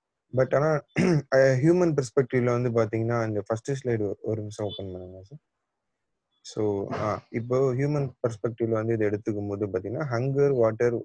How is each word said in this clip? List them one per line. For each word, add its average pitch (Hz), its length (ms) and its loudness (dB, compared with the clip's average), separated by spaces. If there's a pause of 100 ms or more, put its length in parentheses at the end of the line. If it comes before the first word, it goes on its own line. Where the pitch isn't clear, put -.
(360)
But 131 200 4
ஆனா, 147 260 2 (120)
<clears throat> 175 400 2
அ, 135 40 6 (240)
human 170 320 4
பெர்ஸ்பெக்டிவ்ல 123 680 0
வந்து 123 80 0
பாத்தீங்கன்னா, 113 560 0
இந்த 104 200 -2
first 113 240 -4
ஸ்லைடு 117 500 -2
ஒரு 110 200 -4
நிமிஷம் 104 260 -8
open 95 260 -10
பண்ணுங்க 92 300 -14
சார். 139 160 -20 (1040)
So, 101 500 -2
ஆ, 104 380 -4
இப்போ 123 440 0
human 143 380 -2 (100)
பெர்ஸ்பெக்டிவ்ல 117 460 -2
வந்து 113 260 0
இதை 107 140 2
எடுத்துக்கும் 104 400 -4
போது 101 180 -4
பாத்தீங்கன்னா, 101 440 -4
hunger, 135 440 0
water, 117 400 2 (100)